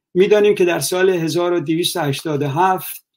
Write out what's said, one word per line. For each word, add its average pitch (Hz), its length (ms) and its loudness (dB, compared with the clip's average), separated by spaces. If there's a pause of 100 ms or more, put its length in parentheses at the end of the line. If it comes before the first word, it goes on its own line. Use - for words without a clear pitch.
(140)
می‌دانیم 208 420 4
که 185 100 2
در 170 140 0
سال 180 300 0
هزار 175 440 -2
و 175 60 0
دویست 165 380 -2
و - 20 -2
هشتاد 139 420 -4
و 147 60 -2
هفت 180 580 -2 (120)